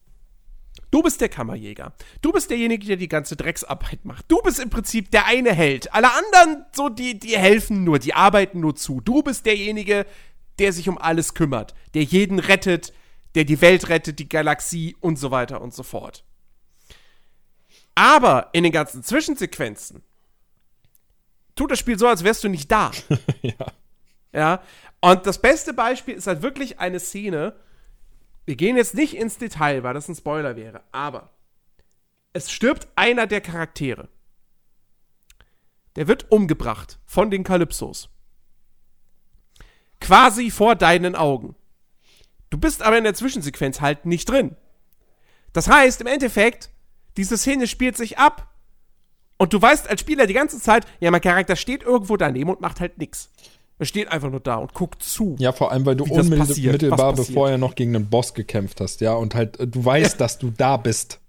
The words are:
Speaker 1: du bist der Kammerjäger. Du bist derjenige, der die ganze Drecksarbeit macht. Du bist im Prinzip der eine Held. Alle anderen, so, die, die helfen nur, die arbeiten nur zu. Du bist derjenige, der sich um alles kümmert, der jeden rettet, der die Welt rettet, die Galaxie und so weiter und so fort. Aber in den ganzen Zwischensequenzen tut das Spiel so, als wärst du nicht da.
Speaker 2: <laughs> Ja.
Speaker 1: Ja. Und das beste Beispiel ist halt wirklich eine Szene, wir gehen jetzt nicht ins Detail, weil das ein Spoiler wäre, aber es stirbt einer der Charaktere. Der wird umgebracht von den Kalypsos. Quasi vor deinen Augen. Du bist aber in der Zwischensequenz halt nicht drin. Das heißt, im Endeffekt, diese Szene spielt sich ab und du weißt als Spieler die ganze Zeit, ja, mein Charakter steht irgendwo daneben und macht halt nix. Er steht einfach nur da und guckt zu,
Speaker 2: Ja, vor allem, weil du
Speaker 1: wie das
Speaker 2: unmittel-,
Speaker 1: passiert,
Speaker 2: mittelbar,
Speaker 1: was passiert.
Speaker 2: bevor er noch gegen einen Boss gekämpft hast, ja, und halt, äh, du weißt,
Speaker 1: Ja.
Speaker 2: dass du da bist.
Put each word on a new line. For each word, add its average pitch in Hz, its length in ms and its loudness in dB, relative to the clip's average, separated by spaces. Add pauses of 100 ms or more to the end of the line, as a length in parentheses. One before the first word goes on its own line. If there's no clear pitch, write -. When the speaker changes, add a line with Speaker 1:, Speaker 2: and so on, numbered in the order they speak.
(920)
Speaker 1:
du 302 120 4
bist 330 160 0
der 233 100 -2
Kammerjäger. 110 640 -12 (280)
Du 302 100 0
bist 349 180 0
derjenige, 233 380 -2
der 202 80 -2
die 180 140 -6
ganze 151 260 -6
Drecksarbeit - 720 -8
macht. - 260 -14
Du 349 100 2
bist 359 200 -2
im 247 80 -8
Prinzip 220 420 -6
der 208 140 4
eine 240 260 2
Held. 151 420 0
Alle 226 200 2
anderen, 330 580 6
so, 277 160 -4
die, 240 320 -8
die 220 180 -4
helfen 202 460 4
nur, 156 160 2
die 143 140 -6
arbeiten 190 480 4
nur 156 160 0
zu. 131 240 -6
Du 254 200 0
bist 277 240 -4
derjenige, 208 600 -2 (520)
der 196 160 2
sich 170 160 -6
um 180 80 -2
alles 165 380 -2
kümmert, 135 380 -4 (200)
der 151 100 0
jeden 185 360 2
rettet, 190 520 0 (440)
der 156 100 2
die 143 160 0
Welt 175 280 8
rettet, 165 300 -2
die 151 80 -12
Galaxie 156 720 -4
und 160 180 -2
so 131 140 -6
weiter 127 300 -4
und 120 120 -14
so 127 100 -16
fort. - 420 -14 (1700)
Aber 220 580 6
in 170 100 2
den 170 80 4
ganzen 151 320 -4
Zwischensequenzen 196 1000 -6 (1500)
tut 277 160 -2
das 254 80 0
Spiel 226 200 -4
so, 233 80 4
als 190 160 2
wärst 220 200 0
du 208 60 -2
nicht 165 220 -4
da. 208 260 2
Speaker 2:
<laughs> - 440 -4
Ja. 120 140 -6 (800)
Speaker 1:
Ja. 165 280 0 (400)
Und 185 240 6
das 196 160 -4
beste 302 320 0
Beispiel 247 420 -4
ist - 120 -12
halt 175 140 -4
wirklich 269 380 -8
eine 180 200 -6
Szene, 196 560 -8 (880)
wir 147 100 -8
gehen 196 220 0
jetzt 240 180 2
nicht 294 200 -2
ins 220 220 -6
Detail, 151 460 -4
weil 127 100 -6
das 147 160 -12
ein 170 60 -12
Spoiler 147 420 -6
wäre, 110 240 -18 (100)
aber 135 380 -10 (1040)
es - 180 -10
stirbt - 440 -2
einer 226 320 2
der 208 140 -2
Charaktere. 160 680 -8 (1900)
Der 151 120 -4
wird - 240 0
umgebracht 156 720 0
von 202 260 0
den 190 120 -4
Kalypsos. 170 640 -4 (1900)
Quasi 233 520 6
vor 226 240 4
deinen 180 400 2
Augen. 147 400 -2 (920)
Du 151 80 -6
bist 247 240 -2
aber 220 160 4
in 226 60 2
der 214 100 0
Zwischensequenz 147 680 -6
halt 147 240 -2
nicht 170 240 -4
drin. 254 260 0 (1000)
Das 165 140 0
heißt, 254 340 6
im 233 60 -10
Endeffekt, 240 640 0 (480)
diese 196 200 -2
Szene 262 300 0
spielt 254 300 -4
sich 233 200 -8
ab - 360 2 (840)
und 185 160 2
du 196 80 2
weißt 269 280 4
als 202 120 -4
Spieler 277 260 2
die 190 60 -2
ganze 277 260 -2
Zeit, 226 260 2 (140)
ja, 170 120 0
mein 175 100 4
Charakter 180 340 0
steht 254 280 -8
irgendwo 220 340 0
daneben 147 320 -2
und 185 120 -4
macht 170 180 -8
halt 175 180 -8
nix. - 320 -12 (480)
Er 160 80 -6
steht 208 260 -6
einfach 147 180 -4
nur 131 120 -8
da 123 140 -4
und - 180 -8
guckt - 300 -8
zu, 190 360 -4
Speaker 2:
Ja, 127 140 2
vor - 180 -2
allem, 131 140 0
weil 135 100 2
du 139 100 -2
Speaker 1:
wie 156 40 -4
das 165 160 2
Speaker 2:
unmittel-, 151 220 4
Speaker 1:
passiert, 135 260 0
Speaker 2:
mittelbar, 143 240 2 (160)
Speaker 1:
was 131 60 -2
passiert. 120 100 0
Speaker 2:
bevor 139 200 2
er 131 80 2
noch 127 180 -2
gegen 120 200 0
einen 104 140 -2
Boss 117 240 0
gekämpft 104 480 -6
hast, - 180 -6
ja, 110 140 0
und 113 220 -2
halt, 117 240 -2
äh, 123 80 -4
du 123 180 -4
weißt, 147 280 4
Speaker 1:
Ja. - 40 -18
Speaker 2:
dass 120 200 -2
du 123 140 -6
da 131 260 2
bist. 117 520 -4